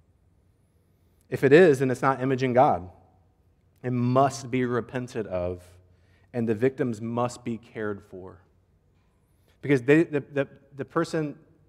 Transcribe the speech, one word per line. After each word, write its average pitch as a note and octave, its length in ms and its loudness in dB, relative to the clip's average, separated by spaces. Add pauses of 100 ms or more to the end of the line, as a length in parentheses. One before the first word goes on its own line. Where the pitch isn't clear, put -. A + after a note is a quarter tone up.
(1300)
If B2+ 120 -4
it C3+ 100 6
is, D3+ 280 8
then C3 100 0
it's B2 120 -4
not C3+ 200 0
imaging C3 300 -2
God. G#2+ 380 2 (920)
It B2+ 100 -4
must B2+ 580 0
be B2+ 140 0
repented A#2+ 600 -6
of, F2+ 360 -6 (720)
and A#2 160 -4
the A2+ 60 -2
victims B2 460 -2
must A#2+ 440 -6
be A#2 140 -8
cared G#2 440 -10
for. F#2 360 -20 (1200)
Because C3 220 2
they, D3+ 220 4
the, D3+ 160 -4
the, C#3 280 -4 (280)
the C#3 100 -10
person, D#3+ 520 -4 (300)